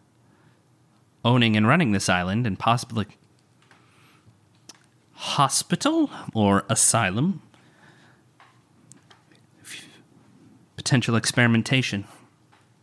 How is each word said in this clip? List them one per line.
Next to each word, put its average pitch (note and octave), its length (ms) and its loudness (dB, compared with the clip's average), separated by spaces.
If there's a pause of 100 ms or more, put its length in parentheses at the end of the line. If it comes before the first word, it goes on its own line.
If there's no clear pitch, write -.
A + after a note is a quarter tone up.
(1200)
owning A#2+ 320 2
and G#2+ 100 2
running C#3 280 2
this G2 160 -2
island F#2 360 0
and F#2+ 140 -4
possibly A#2 460 -2 (2000)
hospital - 960 -2 (240)
or G2+ 360 2
asylum, A#2 720 0 (2250)
f-, - 240 -18 (920)
potential A#2+ 400 0
experimentation. A2+ 880 0 (800)